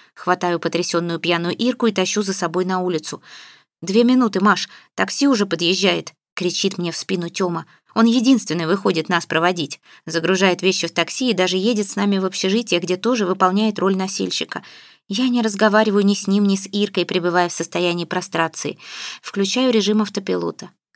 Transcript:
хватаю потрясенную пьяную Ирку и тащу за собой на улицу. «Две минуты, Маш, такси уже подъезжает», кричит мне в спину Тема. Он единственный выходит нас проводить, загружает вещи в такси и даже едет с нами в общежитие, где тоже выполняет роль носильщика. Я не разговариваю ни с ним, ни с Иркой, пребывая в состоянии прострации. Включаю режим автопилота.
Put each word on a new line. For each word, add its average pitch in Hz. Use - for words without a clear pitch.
хватаю 180
потрясенную 170
пьяную 170
Ирку 240
и 220
тащу 190
за 190
собой 180
на 185
улицу. 170
«Две 196
минуты, 240
Маш, 196
такси 196
уже 214
подъезжает», 175
кричит 180
мне 175
в -
спину 175
Тема. 170
Он 226
единственный 226
выходит 180
нас 175
проводить, 165
загружает 175
вещи 185
в 165
такси 233
и -
даже 185
едет 202
с -
нами 202
в 190
общежитие, 190
где 180
тоже 220
выполняет 190
роль 190
носильщика. 190
Я 254
не 240
разговариваю 208
ни 202
с -
ним, 202
ни 196
с 190
Иркой, 202
пребывая 175
в 170
состоянии 175
прострации. -
Включаю 247
режим 208
автопилота. 185